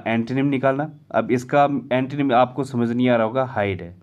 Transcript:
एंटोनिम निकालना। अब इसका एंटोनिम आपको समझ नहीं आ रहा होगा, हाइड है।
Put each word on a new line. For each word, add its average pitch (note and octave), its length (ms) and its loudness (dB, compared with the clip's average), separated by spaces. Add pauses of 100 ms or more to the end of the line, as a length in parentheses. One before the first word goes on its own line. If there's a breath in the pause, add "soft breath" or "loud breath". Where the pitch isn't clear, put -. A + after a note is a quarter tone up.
एंटोनिम A#2 380 0
निकालना। C#3 460 0 (200)
अब A2+ 200 0
इसका C3 320 2 (280)
एंटोनिम C3 420 0
आपको B2+ 300 2
समझ A#2+ 280 -2
नहीं B2+ 180 2
आ B2 60 4
रहा A2+ 100 2
होगा, B2+ 200 0
हाइड G2+ 360 -4
है। F2 220 -14